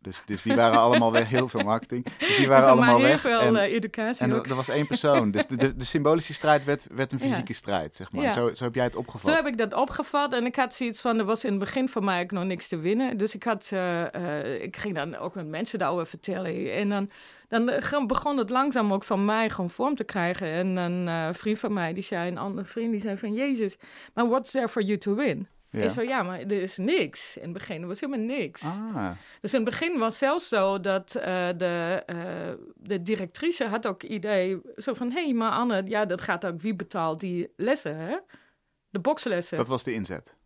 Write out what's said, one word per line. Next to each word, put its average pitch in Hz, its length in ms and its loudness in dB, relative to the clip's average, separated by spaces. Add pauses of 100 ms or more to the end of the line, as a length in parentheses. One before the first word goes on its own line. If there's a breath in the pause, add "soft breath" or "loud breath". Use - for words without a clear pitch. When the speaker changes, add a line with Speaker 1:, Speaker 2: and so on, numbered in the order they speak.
Speaker 1:
dus, - 240 -14
dus 101 160 -6
die 110 140 2
waren 117 240 8
allemaal 117 320 8
weer 113 160 4
heel 127 200 2
veel 117 160 -2
marketing. 113 420 -2 (140)
Dus 381 180 2
die 226 100 6
waren 135 160 10
Speaker 2:
<laughs> 135 40 10
Maar - 80 12
Speaker 1:
allemaal 240 220 8
Speaker 2:
heel - 100 8
Speaker 1:
weg. - 140 6
Speaker 2:
veel, 233 180 2
Speaker 1:
En, 226 160 6
Speaker 2:
eh, 214 80 4 (100)
educatie 220 520 -2
Speaker 1:
en 123 60 2
er, 127 60 2
Speaker 2:
ook. 120 100 -4
Speaker 1:
er 131 80 -2
was 131 140 -2
één 147 180 2
persoon. 139 440 4
Dus - 160 0
de, 131 80 -4
de, 135 200 2
de 127 100 -6
symbolische 151 480 2
strijd 151 300 4
werd, 143 280 0
werd 131 200 -2
een 135 100 -2
Speaker 2:
Ja. 269 60 0
Speaker 1:
fysieke 220 260 -2
strijd, 87 420 -4
zeg - 160 -12
maar. 285 120 -2
Speaker 2:
Ja. 262 80 2
Speaker 1:
Zo, 120 220 2
zo - 100 -8
heb 120 120 -4
jij 127 80 2
het 123 120 -2
opgevat. 120 340 -4
Speaker 2:
Zo 311 60 6
heb 320 100 2
ik 254 120 -4
dat 220 160 -2
opgevat. 285 600 -2
En 240 120 0
ik 247 100 -4
had 254 180 0
zoiets 233 280 -4
van, 226 180 0
er 208 60 0
was 220 180 -2
in 254 60 -2
het 196 100 0
begin 262 300 -2
voor 214 140 -4
mij 185 200 0
ook 180 80 -8
nog 185 120 -4
niks 185 240 -6
te 175 100 -6
winnen. 220 400 0
Dus 214 180 -2
ik 190 80 -12
had, 220 280 -4
eh, 175 420 -2
eh, 147 500 -6
ik 185 140 -10
ging 208 180 -6
dan 151 200 -6
ook - 200 -8
met 175 120 -8
mensen 160 320 -6
daarover 170 280 0
vertellen. 180 640 -6
En 202 160 0
dan, 202 200 -2 (380 loud breath)
dan, 233 220 2
eh, 277 360 0
begon 269 320 0
het 220 120 0
langzaam 247 440 2
ook 196 100 -2
van 196 220 0
mij 220 240 2
gewoon 180 200 -4
vorm 262 260 -2
te - 80 -6
krijgen. 180 440 -2
En 170 200 -2 (100)
een, 175 300 -2
eh, 165 260 -2
vriend 214 260 -2
van 208 140 -4
mij, 175 200 -2
die 190 100 -6
zei, 175 280 -4
een 175 60 -8
andere 196 300 -8
vriend, 226 240 -4
die 208 100 -2
zei 202 160 -4
van, 208 160 -6
"Jezus, 233 440 -2 (360 loud breath)
maar 240 140 2
what's 247 240 0
there 240 180 0
for 233 120 -2
you 202 160 0
to 202 180 -2
win?" 208 320 -2 (240)
Speaker 1:
Ja. - 120 -2
Speaker 2:
Ik 196 60 2
zo, 240 120 -4
"Ja, 240 220 0
maar 180 160 -6
er 196 120 -6
is 190 260 -2
niks." 202 600 -2
In - 60 -14
het 170 100 -10
begin, 170 280 -10
er 180 60 -10
was 190 120 -8
helemaal 262 260 -4
niks. 240 380 -6
Speaker 1:
Ah. 175 460 -6 (320 loud breath)
Speaker 2:
Dus 202 120 -6
in 254 80 4
het 220 80 0
begin 330 300 -2
was 226 180 0
zelfs 311 300 0
zo 196 320 2
dat, 190 360 -2
eh, 185 320 -2 (100)
de, 175 480 -2
eh, 175 120 -6 (580)
de 185 260 -6
directrice 214 640 -2
had 208 200 -2
ook 196 160 -6
idee, 190 580 0 (140)
zo 233 180 -4
van, 247 180 -4
"Hé, 302 220 0
maar 226 180 2
Anne, 185 340 2
ja, 214 200 0
dat 175 160 -4
gaat 185 240 -4
ook, 170 160 -6
wie 208 140 -2
betaalt 165 440 -4
die 180 360 -6
lessen, 196 420 -2
hè? 180 200 -6 (720 soft breath)
De 202 100 -4
bokslessen." 180 580 0
Speaker 1:
Dat 117 100 0
was 127 160 -2
de 123 100 -4
inzet? 95 320 -6 (200)